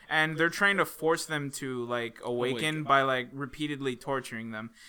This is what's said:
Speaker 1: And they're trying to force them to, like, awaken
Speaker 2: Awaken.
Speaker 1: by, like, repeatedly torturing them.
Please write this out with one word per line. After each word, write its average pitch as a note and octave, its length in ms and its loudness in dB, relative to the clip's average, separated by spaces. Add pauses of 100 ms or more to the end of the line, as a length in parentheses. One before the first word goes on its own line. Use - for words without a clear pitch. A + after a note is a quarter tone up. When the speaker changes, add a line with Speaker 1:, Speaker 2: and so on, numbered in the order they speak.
Speaker 1:
And D#3 280 2
they're E3 120 4
trying G3 280 2
to E3 80 4
force D#3+ 400 0
them D3 260 -4
to, C3 340 -6
like, A#2+ 380 -4
awaken B2 340 0
Speaker 2:
Awaken. D#3 260 -2
Speaker 1:
by, C#3 200 6
like, C3 300 0
repeatedly C#3 640 -4
torturing A#2+ 560 -6
them. A2+ 200 -8 (180)